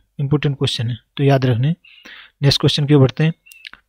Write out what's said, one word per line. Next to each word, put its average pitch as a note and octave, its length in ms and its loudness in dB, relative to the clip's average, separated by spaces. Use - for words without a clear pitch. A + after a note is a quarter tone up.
इंपॉर्टेंट C#3+ 400 -2
क्वेश्चन A#2 320 -4
है, A#2+ 60 -8
तो C#3+ 80 -2
याद C3+ 220 2
रखने। B2+ 280 0
नेक्स्ट C#3 180 2
क्वेश्चन D3 260 0
की D3 80 2
ओर C#3+ 60 6
बढ़ते C3 240 2
हैं। D#3+ 80 -2